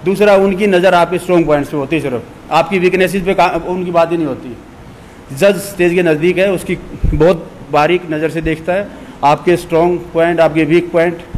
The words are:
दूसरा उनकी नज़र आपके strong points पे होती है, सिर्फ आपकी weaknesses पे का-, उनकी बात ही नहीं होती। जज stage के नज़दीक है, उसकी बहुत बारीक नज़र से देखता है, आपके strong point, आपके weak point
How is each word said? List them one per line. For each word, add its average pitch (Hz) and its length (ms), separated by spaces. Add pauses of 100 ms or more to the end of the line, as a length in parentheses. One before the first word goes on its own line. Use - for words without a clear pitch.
दूसरा 196 300
उनकी 196 320
नज़र 185 280
आपके 170 240
strong 170 280
points 143 240
पे 156 60
होती 143 200
है, 143 60
सिर्फ 127 220 (260)
आपकी 165 280
weaknesses 180 440
पे 190 120
का-, 170 320
उनकी 180 240
बात 165 220
ही 170 40
नहीं 165 100
होती। 123 300 (800)
जज 196 200
stage 175 380
के 180 80
नज़दीक 165 360
है, 196 140
उसकी 170 240 (300)
बहुत 160 440 (220)
बारीक 156 380
नज़र 156 200
से 160 100
देखता 160 320
है, 202 160 (360)
आपके 151 320
strong 170 440 (140)
point, 165 260
आपके 156 240
weak 170 280
point 170 260 (200)